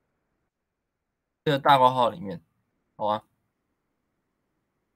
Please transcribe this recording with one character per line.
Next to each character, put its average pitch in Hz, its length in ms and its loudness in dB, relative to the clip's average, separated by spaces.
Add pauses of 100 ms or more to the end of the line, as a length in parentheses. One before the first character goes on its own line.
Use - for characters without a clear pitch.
(1400)
这 156 80 -2
个 139 80 0
大 139 180 4
括 127 160 4
号 123 160 0
里 85 100 -10
面， 92 220 -12 (540)
好 107 120 -6
吗？ 107 160 -4 (1700)